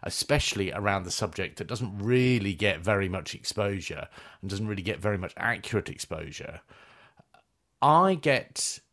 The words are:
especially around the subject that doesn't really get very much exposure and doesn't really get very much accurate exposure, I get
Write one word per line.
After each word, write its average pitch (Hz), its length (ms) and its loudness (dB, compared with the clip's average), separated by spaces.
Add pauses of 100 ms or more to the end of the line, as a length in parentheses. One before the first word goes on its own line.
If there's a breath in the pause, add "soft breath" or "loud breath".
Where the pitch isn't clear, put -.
especially - 680 0
around 101 300 0
the 90 80 -8
subject 95 480 -4
that - 80 -6
doesn't 104 320 -6
really 120 560 4
get 98 260 0
very 98 280 2
much 90 260 -4
exposure 98 720 -4 (340 loud breath)
and 95 80 -8
doesn't 98 200 -2
really 98 140 -4
get 101 180 -4
very 101 180 0
much 87 180 -6
accurate 104 520 -2
exposure, 80 720 -10 (1200 loud breath)
I 170 320 8
get - 640 0 (140)